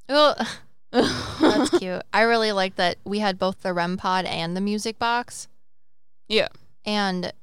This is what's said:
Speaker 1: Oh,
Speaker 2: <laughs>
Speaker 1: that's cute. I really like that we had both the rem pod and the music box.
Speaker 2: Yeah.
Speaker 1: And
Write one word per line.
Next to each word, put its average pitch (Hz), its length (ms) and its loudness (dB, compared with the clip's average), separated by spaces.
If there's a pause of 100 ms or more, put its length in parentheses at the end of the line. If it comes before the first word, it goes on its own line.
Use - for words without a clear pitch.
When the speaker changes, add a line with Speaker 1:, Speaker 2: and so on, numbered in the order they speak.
Speaker 1:
Oh, 294 280 4 (320)
Speaker 2:
<laughs> - 240 -20
Speaker 1:
that's - 840 2
cute. 180 260 -2 (100)
I 202 80 4
really 226 320 4
like 190 240 0
that 180 260 0
we 202 160 -4
had 196 180 0
both 190 260 -2
the 185 100 -2
rem 175 240 -2
pod 185 260 0
and 165 320 -6
the 190 60 -2
music 208 360 -4
box. 240 520 -4 (800)
Speaker 2:
Yeah. 214 180 2 (400)
Speaker 1:
And 196 560 -2